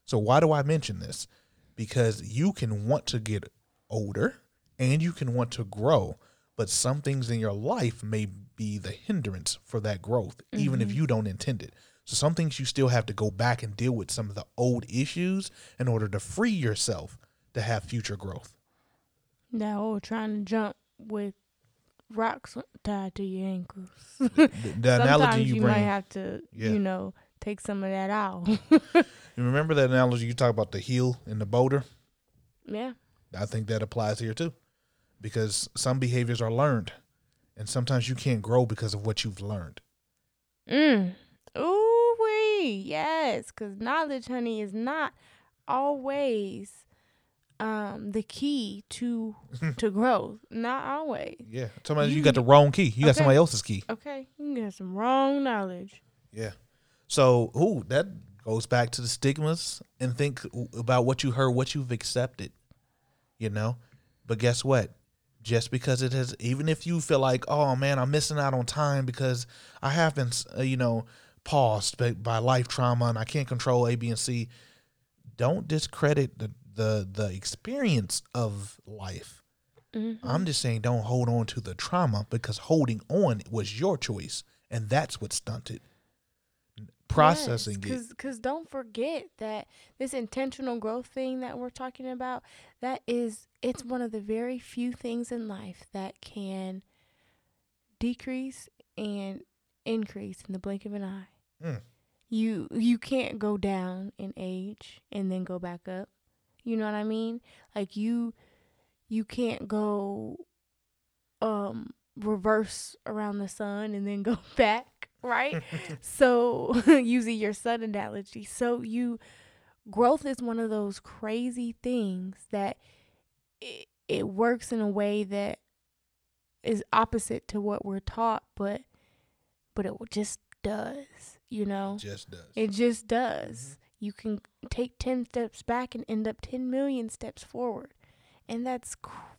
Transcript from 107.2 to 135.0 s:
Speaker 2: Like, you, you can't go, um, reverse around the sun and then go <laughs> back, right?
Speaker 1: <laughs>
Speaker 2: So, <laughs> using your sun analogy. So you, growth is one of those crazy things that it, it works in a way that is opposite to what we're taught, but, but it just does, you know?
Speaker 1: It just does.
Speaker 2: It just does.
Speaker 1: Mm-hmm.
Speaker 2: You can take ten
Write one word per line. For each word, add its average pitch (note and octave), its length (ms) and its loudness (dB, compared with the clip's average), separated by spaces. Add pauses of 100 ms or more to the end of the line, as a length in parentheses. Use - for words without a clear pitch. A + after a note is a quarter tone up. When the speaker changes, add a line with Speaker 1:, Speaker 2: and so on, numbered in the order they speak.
Speaker 2:
Like, G3+ 220 -6
you, A#3 380 -2 (720)
you A3 180 -2
can't - 420 -4
go, G#3 800 -4 (960)
um, G#3+ 520 -4 (220)
reverse G#3+ 800 0 (120)
around G#3 320 -4
the G3 80 -6
sun G#3 480 -6
and G3+ 100 -4
then G3+ 180 -4
go A3+ 140 0 (100)
<laughs> - 80 -20
back, A3+ 540 2 (140)
right? A#3+ 440 -2
Speaker 1:
<laughs> D#3 340 -10
Speaker 2:
So, B3 720 2
<laughs> A#3 140 2
using A#3+ 500 6
your G#3+ 160 -2
sun A#3 280 -4
analogy. G#3 600 -8
So A#3+ 380 -2
you, A#3+ 380 -4 (680)
growth A#3+ 360 4
is C4+ 160 -4
one A#3 180 -2
of A3+ 100 -2
those G#3 300 -4
crazy A#3+ 840 -6
things F#3+ 540 -2 (160)
that G3+ 260 -4 (840)
it, - 260 -14 (200)
it F#3+ 200 -2
works A3+ 440 0
in A3+ 100 0
a G#3 60 0
way G#3 360 0
that G3+ 360 -6 (1040)
is G#3+ 200 -2 (100)
opposite A3+ 560 -2
to G#3 120 -6
what G3+ 240 -4
we're G3 140 -6
taught, A3+ 440 -2 (120)
but, G3+ 260 -4 (920)
but G3+ 100 -2
it - 80 -6 (180)
just - 280 -4 (220)
does, A3 800 -8 (100)
you G#3 160 -4
know? G3 300 -4
Speaker 1:
It G#2 100 -12
just G2+ 240 -12
does. - 260 -18
Speaker 2:
It A3 160 0
just A3+ 360 2
does. A3+ 520 -2
Speaker 1:
Mm-hmm. C3+ 140 -16 (280)
Speaker 2:
You G#3 120 -8
can G#3 280 -6 (280)
take - 300 -6
ten B3+ 260 -2